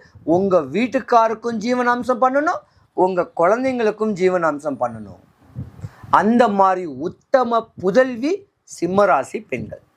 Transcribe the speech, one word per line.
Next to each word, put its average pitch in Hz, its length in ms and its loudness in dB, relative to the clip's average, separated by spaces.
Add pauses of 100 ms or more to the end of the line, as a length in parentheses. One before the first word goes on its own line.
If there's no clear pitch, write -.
(240)
உங்க 180 360 2
வீட்டுக்காருக்கும் 226 1000 0
ஜீவனாம்சம் 240 640 -2
பண்ணணும், 285 360 0 (360)
உங்க 180 440 0
குழந்தைங்களுக்கும் 214 760 0
ஜீவனாம்சம் 160 680 -2
பண்ணணும். 110 400 -8 (920)
அந்த 220 380 4
மாதிரி 190 380 2
உத்தம 226 840 -2 (100)
புதல்வி 254 680 0 (340)
சிம்மராசி 185 680 0
பெண்கள். 113 340 -10 (160)